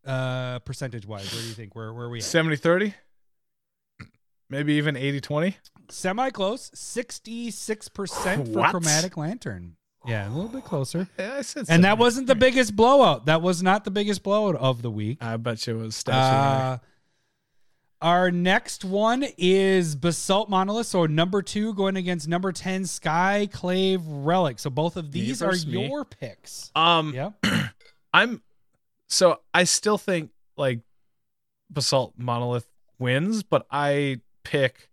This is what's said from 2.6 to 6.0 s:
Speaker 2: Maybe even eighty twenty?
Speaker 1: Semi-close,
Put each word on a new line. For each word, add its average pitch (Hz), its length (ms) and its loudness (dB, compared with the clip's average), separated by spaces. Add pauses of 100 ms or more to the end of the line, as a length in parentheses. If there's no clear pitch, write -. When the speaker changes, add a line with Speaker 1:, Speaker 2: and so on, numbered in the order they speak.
Speaker 2:
Maybe 147 240 -2
even 147 220 0
eighty 139 240 -4
twenty? 156 380 -2 (320)
Speaker 1:
Semi-close, 208 880 -4